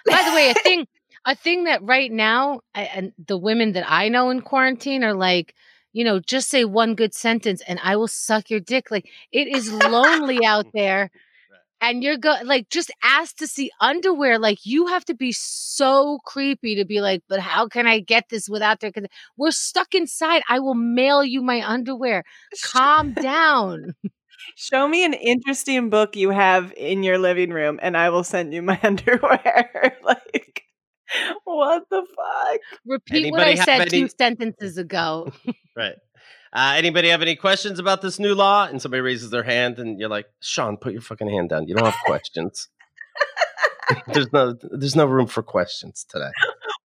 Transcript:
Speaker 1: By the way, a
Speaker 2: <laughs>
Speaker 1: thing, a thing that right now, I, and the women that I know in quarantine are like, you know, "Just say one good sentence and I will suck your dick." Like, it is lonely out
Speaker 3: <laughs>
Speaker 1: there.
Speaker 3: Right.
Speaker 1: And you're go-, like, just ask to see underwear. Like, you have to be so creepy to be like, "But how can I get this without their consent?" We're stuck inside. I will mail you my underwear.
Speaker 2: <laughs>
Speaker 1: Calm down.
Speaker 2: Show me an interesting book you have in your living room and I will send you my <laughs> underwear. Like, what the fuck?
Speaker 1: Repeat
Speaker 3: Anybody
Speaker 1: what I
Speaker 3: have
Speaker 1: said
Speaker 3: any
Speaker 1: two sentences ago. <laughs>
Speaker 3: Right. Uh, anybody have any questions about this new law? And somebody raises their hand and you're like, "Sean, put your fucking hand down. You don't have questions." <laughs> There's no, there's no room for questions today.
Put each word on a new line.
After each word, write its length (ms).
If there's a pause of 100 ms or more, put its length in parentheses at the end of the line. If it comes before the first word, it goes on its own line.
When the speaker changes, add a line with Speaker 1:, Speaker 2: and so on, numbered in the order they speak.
Speaker 1:
By 220
the 60
way, 160
a 40
Speaker 2:
<laughs> 80
Speaker 1:
thing, 240 (380)
a 120
thing 280
that 200
right 260
now, 500 (140)
I, 120
and 260 (160)
the 100
women 360
that 140
I 200
know 220
in 120
quarantine 640
are 100
like, 400 (400)
you 100
know, 160
"Just 280
say 160
one 300
good 200
sentence 540
and 140
I 140
will 120
suck 420
your 100
dick." 300
Like, 180 (220)
it 160
is 240
lonely 760
out 260
Speaker 3:
<laughs> 40
Speaker 1:
there. 360 (400)
Speaker 3:
Right. 100 (220)
Speaker 1:
And 200
you're 140
go-, 280
like, 260
just 200 (140)
ask 320
to 100
see 320
underwear. 600
Like, 260
you 220
have 180
to 100
be 180
so 920
creepy 520
to 100
be 160
like, 260
"But 120
how 280
can 180
I 140
get 300
this 180
without 320
their 100
consent?" 220 (240)
We're 140
stuck 440
inside. 540
I 120
will 140
mail 480
you 200
my 200
underwear. 600 (220)
Speaker 2:
<laughs> 180
Speaker 1:
Calm 480
down. 840 (600)
Speaker 2:
Show 320
me 160
an 80
interesting 800
book 260
you 140
have 440
in 280
your 160
living 320
room 320
and 160
I 100
will 160
send 300
you 80
my 180
<laughs> 20
underwear. 1200
Like, 600 (840)
what 460
the 140 (120)
fuck? 440 (260)
Speaker 1:
Repeat 300 (100)
Speaker 3:
Anybody 40
Speaker 1:
what 160
I 40
Speaker 3:
have 140
Speaker 1:
said 180
Speaker 3:
any 80
Speaker 1:
two 180
sentences 680
ago. 520 (140)
<laughs> 80 (220)
Speaker 3:
Right. 200 (580)
Uh, 240
anybody 320
have 140
any 120
questions 440
about 240
this 160
new 160
law? 320
And 160
somebody 180
raises 300
their 120
hand 360
and 200
you're 120
like, 160 (140)
"Sean, 360
put 160
your 80
fucking 300
hand 180
down. 180
You 80
don't 120
have 180
questions." 640 (720)
<laughs> 720
There's 220
no, 180 (180)
there's 240
no 120
room 220
for 140
questions 640
today. 220 (560)